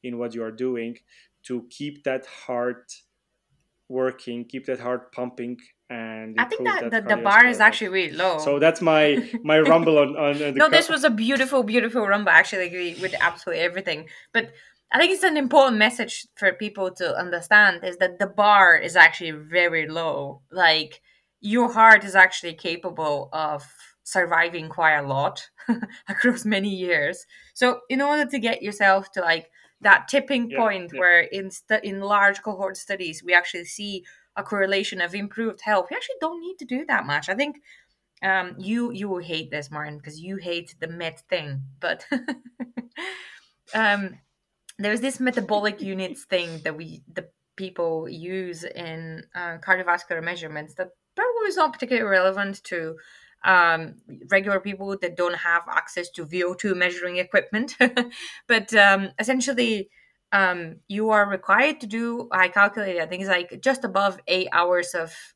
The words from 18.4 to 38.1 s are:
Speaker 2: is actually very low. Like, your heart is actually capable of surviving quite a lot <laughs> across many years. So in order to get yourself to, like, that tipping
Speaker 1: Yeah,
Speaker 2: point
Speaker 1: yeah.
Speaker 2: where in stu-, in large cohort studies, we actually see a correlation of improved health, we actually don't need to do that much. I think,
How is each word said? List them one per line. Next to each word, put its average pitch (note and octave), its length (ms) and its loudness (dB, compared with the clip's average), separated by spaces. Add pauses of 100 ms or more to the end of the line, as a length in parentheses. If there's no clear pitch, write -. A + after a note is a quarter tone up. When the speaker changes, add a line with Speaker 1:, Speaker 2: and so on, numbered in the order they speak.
Speaker 2:
is F3 220 0
actually E3 360 6
very D#3+ 540 0
low. D3+ 540 -6 (100)
Like, D#3+ 520 2 (440)
your A#3 240 2
heart A3 340 10
is F#3+ 100 -10
actually F#3 400 4
capable E3 760 -6
of D3+ 360 -6 (360)
surviving E3+ 680 0
quite D#3 260 4
a C#3+ 100 -2
lot C#3 400 -4 (220)
<laughs> - 400 -6
across A#3+ 380 0
many G3+ 240 0
years. F3 560 -2 (260)
So B3 280 2 (100)
in C4 100 0
order D4 240 2
to C#4 140 -4
get A3+ 240 -2
yourself G3 500 2
to, F#3+ 80 -6
like, E3+ 300 0 (320)
that G3+ 260 6
tipping C4 420 0
Speaker 1:
Yeah, - 80 -4
Speaker 2:
point F#3+ 360 -2
Speaker 1:
yeah. C3+ 60 -6
Speaker 2:
where F3 200 6
in F#3+ 300 -6
stu-, - 320 -2
in G3 180 -8
large G3+ 400 2
cohort G3 380 -8
studies, F3+ 440 -8
we F3+ 120 -2
actually F3 320 2
see G3+ 380 -10 (320)
a G3 60 -8
correlation G3 600 -2
of F3 120 -6
improved G#3 460 -6
health, G#3+ 300 0
we - 60 -8
actually B4 220 -10
don't E4 220 -6
need F4+ 200 -14
to D4+ 40 -14
do B3+ 220 -8
that A#3 180 -2
much. D3 240 -6
I F#3+ 60 -2
think, C#4+ 240 -4 (640)